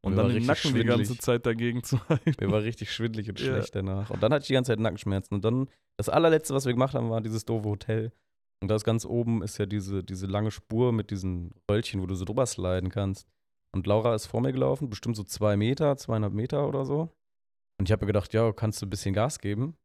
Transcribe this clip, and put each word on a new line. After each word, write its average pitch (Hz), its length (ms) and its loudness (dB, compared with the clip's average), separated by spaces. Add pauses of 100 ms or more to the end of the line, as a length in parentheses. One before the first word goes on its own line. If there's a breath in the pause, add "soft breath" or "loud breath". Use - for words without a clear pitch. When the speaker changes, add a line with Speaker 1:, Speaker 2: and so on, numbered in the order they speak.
Speaker 1:
Und 95 80 0
Speaker 2:
Mir 95 60 4
Speaker 1:
dann 98 80 6
Speaker 2:
war 120 80 4
Speaker 1:
den 117 140 2
Speaker 2:
richtig - 0 - (180)
Speaker 1:
Nacken 135 140 2
die 110 60 2
ganze 117 200 4
Speaker 2:
schwindelig. 117 160 -6
Speaker 1:
Zeit 120 240 0
dagegen 120 380 0
zu 131 160 0 (100)
halten. 151 300 2
Speaker 2:
Mir 95 120 2
war 107 100 4
richtig 110 320 -6
schwindelig 110 360 -4
und 98 100 -8
Speaker 1:
Ja. - 80 -4
Speaker 2:
schlecht 131 280 -2
danach. 98 360 -2
Und - 100 -2
dann 139 120 4
hatte 143 100 2
ich - 40 -12
die 131 60 0
ganze 127 180 2
Zeit 110 80 2
Nackenschmerzen. 98 560 -2
Und 98 100 -2
dann, 127 220 2 (300 soft breath)
das - 120 -2
allerletzte, 156 440 4
was 135 120 0
wir 123 80 2
gemacht 131 200 2
haben, 117 160 0
war 113 120 0
dieses 110 240 -4
doofe 110 220 -2
Hotel. 110 440 -4 (500)
Und 98 80 -4
da 107 60 4
ist 104 80 0
ganz 113 220 2
oben 117 360 0
ist 101 160 -6
ja 104 80 0
diese, 98 380 -4
diese 95 240 -6
lange 104 240 0
Spur 120 420 0
mit 107 180 -2
diesen 92 420 -4 (160)
Röllchen, 101 320 0
wo 92 40 -2
du 95 100 -4
so 92 80 -4
drüber 120 220 0
sliden 92 440 -2
kannst. 98 380 -4 (480)
Und 90 120 -2
Laura 110 280 4
ist - 120 -4
vor - 140 -2
mir 135 120 0
gelaufen, 135 360 0
bestimmt 107 280 -6
so 101 60 -8
zwei 104 340 0
Meter, 139 400 2
zweieinhalb 107 360 -2
Meter 139 340 -2
oder 139 180 -2
so. 151 240 -2 (720)
Und 95 100 0
ich - 20 6
hab 107 80 4
mir 101 80 -2
gedacht, 101 260 0
ja, 113 200 4
kannst - 280 -2
du 107 40 -6
ein 98 40 -8
bisschen 98 240 -2
Gas 113 260 0
geben? 113 460 -4